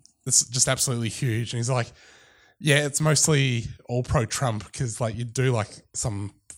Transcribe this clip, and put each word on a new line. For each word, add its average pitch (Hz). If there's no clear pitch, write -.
it's -
just 123
absolutely 117
huge. 117
And 123
he's 120
like, 123
"Yeah, 147
it's 139
mostly 139
all 123
pro-Trump 113
'cause, 117
like, 110
you 120
do, 127
like, 110
some 104